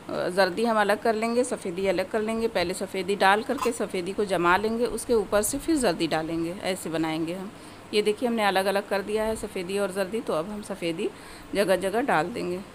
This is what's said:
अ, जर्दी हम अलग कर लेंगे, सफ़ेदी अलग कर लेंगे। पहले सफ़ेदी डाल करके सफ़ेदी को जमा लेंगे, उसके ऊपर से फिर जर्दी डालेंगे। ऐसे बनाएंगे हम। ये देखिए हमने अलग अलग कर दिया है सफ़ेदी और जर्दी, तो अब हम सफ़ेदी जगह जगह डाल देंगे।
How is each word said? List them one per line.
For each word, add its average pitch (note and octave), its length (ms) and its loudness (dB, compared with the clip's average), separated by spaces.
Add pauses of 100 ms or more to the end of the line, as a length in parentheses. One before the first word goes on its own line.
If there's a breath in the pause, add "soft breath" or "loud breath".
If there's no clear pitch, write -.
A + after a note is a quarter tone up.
अ, D3+ 260 -2
जर्दी F#3 360 2
हम A3 160 2
अलग G#3 200 2
कर A3+ 140 2
लेंगे, A#3 280 2
सफ़ेदी G3 440 -2
अलग F#3+ 220 0
कर A3 120 0
लेंगे। A3+ 260 0
पहले F#3 260 0
सफ़ेदी F#3+ 420 -2
डाल G3 280 6
करके A#3 280 0
सफ़ेदी G3 420 -4
को G#3 120 0
जमा F3+ 320 4
लेंगे, A3+ 280 0
उसके - 280 -2
ऊपर G#3 280 2
से B3 160 -2
फिर D#4+ 180 0
जर्दी E3+ 320 2
डालेंगे। E3 440 -2
ऐसे F#3 380 -4
बनाएंगे D#3+ 440 -2
हम। F#3 180 -8 (420 loud breath)
ये G#3 80 4
देखिए G#3+ 280 2
हमने A#3 140 0
अलग F#3+ 220 4
अलग G3+ 240 0
कर G3+ 120 0
दिया G#3 220 -2
है A3 120 0
सफ़ेदी G3 440 -4
और G3 120 0
जर्दी, G3 300 -2
तो G#3+ 120 -2
अब E3 160 -2
हम G#3 120 -8
सफ़ेदी F#3+ 480 -4 (460 loud breath)
जगह F#3+ 200 4
जगह F#3+ 260 0
डाल F3+ 260 2
देंगे। F3+ 340 -4 (120)